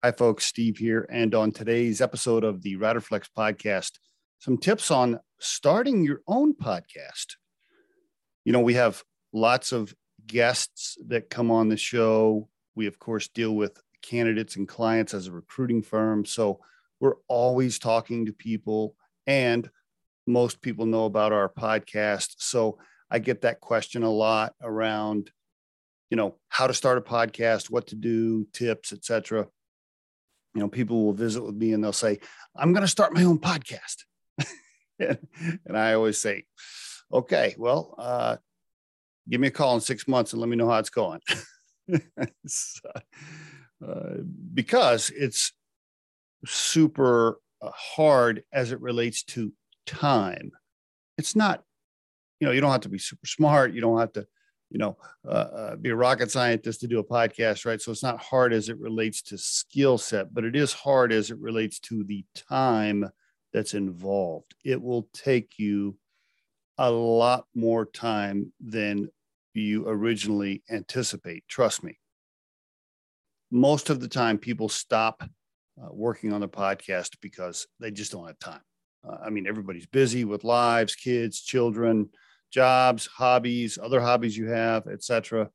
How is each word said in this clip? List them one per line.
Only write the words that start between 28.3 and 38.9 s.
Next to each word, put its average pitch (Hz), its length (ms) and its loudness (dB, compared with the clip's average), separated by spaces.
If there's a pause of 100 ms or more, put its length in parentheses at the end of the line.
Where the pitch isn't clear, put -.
tips, 113 420 -4
et 101 120 -16
cetera. 110 420 -2 (1040)
You 110 60 -4
know, 104 80 -2
people 113 380 0
will 104 80 2
visit 110 320 -2
with 104 100 -8
me 110 160 0
and 107 100 2
they'll 104 120 0
say, 104 260 0 (380)
"I'm 160 160 4
gonna 196 120 4
start 185 280 2
my 170 100 6
own 170 160 6
podcast." - 640 -6 (340)
<laughs> 143 80 -2 (540)
And, - 180 0 (480)
and - 120 -4
I 110 160 2
always 110 240 2
say, 101 260 -4 (680)
"Okay, 123 480 2
well, 127 400 0
uh, 120 380 -2 (920)